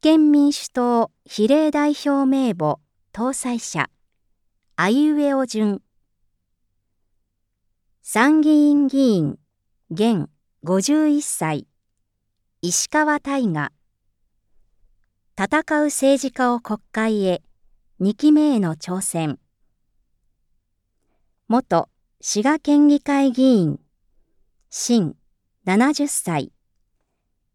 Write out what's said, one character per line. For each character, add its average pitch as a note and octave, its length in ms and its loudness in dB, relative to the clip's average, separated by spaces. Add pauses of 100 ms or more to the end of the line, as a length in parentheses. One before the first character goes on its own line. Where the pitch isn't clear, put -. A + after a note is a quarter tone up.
憲 D#4 300 4
民 C#4+ 220 4
主 - 160 -12
党 A#3+ 400 0 (160)
比 G#3+ 220 -2
例 D4+ 240 2
代 D4 220 0
表 C#4 340 -2
名 C4 260 0
簿、 D#3 260 -4 (320)
当 B3 220 -6
選 B3 240 -6
者、 - 320 -6 (840)
あ F3+ 140 0
い C#4+ 200 2
う D4 100 0
え C#4+ 140 0
お C4 140 -2
順。 G#3+ 340 -4 (2250)
参 D4 380 2
議 D4+ 100 2
院 D4 340 4
議 C4+ 140 -2 (160)
員、 D#3 240 -2 (500)
現 G3 400 -2 (320)
五 F3+ 180 -2
十 D4+ 280 0
一 D4 160 0
歳、 D#3 420 -6 (960)
石 - 260 -4
川 D4+ 320 0
大 C#4 280 -4
我。 D#3 240 -4 (1600)
戦 D4+ 460 -2
う D4+ 40 2
政 C#4 360 0
治 C4 100 -6
家 B3 220 -2
を A#3+ 60 -4
国 G#3+ 200 -8 (120)
会 A3 340 -2
へ、 F3+ 160 -2 (560)
二 G3 160 0
期 D4+ 180 2
目 D4+ 100 6 (100)
へ A#3 80 0
の E3 160 -2
挑 F3+ 260 -8
戦。 D#3+ 380 -6 (2000)
元 A3 420 -2 (320)
滋 G#3+ 260 -4
賀 D4+ 120 0
県 D4 280 4
議 C#4+ 140 4
会 C#4 300 0
議 B3+ 100 -2
員、 G3 380 2 (880)
新 A3 460 -2 (500)
七 A3 260 2
十 D4 160 -4
歳、 - 440 -6 (1040)